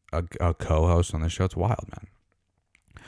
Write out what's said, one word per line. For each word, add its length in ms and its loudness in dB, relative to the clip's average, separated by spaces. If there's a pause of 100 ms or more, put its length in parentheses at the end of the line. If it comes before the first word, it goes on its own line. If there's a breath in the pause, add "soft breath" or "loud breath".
(120)
a, 120 -2 (160)
a 140 2
co-host 580 2
on 100 -4
the 60 0
show. 160 -2
It's 120 -2
wild, 340 -2
man. 160 -16 (1000 loud breath)